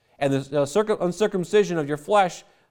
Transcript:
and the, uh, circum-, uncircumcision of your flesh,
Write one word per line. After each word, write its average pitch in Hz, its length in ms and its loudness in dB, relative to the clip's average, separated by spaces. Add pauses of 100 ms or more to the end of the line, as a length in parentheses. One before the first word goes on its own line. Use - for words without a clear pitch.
(180)
and 139 160 0
the, 139 280 -2
uh, 143 40 2
circum-, 208 340 0
uncircumcision 180 800 0
of 151 100 -2
your 147 100 -4
flesh, 190 460 0 (280)